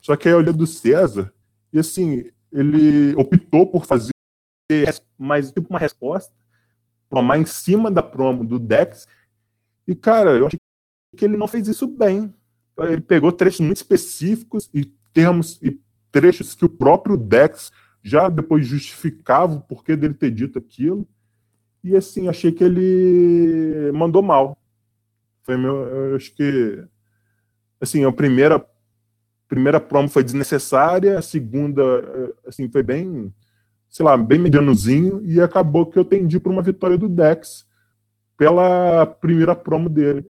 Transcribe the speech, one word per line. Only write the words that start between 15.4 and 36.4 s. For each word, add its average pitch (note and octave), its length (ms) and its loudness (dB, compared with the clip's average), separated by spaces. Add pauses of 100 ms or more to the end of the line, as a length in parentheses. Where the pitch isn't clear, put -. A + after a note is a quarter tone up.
e - 180 -6 (300)
trechos D#3+ 440 2
que - 100 -2
o E3+ 40 2
próprio F3 480 0
Dex A#2+ 560 0 (300)
já D3+ 260 0
depois D#3 380 2
justificava C#3+ 880 -2
o C#3 60 -10
porquê D#3 360 -6
dele D3 160 -2
ter C#3+ 180 -4
dito B2 280 -8
aquilo. E3+ 500 -6 (760)
E, F#3 140 0
assim, F#3+ 320 -2
achei E3+ 240 -2
que - 120 0
ele F3 1300 2
mandou E3 300 2
mal. C#3+ 360 2 (840)
Foi B2+ 140 -6
meu, C3 180 -2
eu C3+ 420 -6
acho - 180 -12
que, B2 500 -2 (960)
assim, C#3 240 -2
a C3 60 2
primeira, C3+ 560 2 (800)
primeira C3+ 320 0
promo C#3+ 300 -2
foi C3+ 160 0
desnecessária, D3 960 0
a D#3+ 40 -6
segunda, C#3 600 -4
eh, B2+ 680 -4
assim, B2+ 200 -10
foi C3 140 -2
bem, C3 500 -8 (560)
sei - 160 -6
lá, C#3+ 120 4
bem A#2+ 220 2
medianozinho, D3 840 2
e E3+ 160 2
acabou E3+ 460 0
que F3 120 -2
eu F3+ 60 2
tendi F3+ 360 0